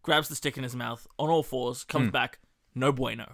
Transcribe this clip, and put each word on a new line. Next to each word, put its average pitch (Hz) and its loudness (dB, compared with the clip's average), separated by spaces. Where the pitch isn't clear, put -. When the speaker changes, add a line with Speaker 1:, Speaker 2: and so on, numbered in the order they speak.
Speaker 1:
grabs 151 4
the 147 -8
stick 135 -4
in 135 -6
his 123 -6
mouth 117 -6
on 151 0
all 160 4
fours, 123 -4
comes 127 0
Speaker 2:
Mm. - -2
Speaker 1:
back, 123 -2
no 131 4
bueno, 120 -4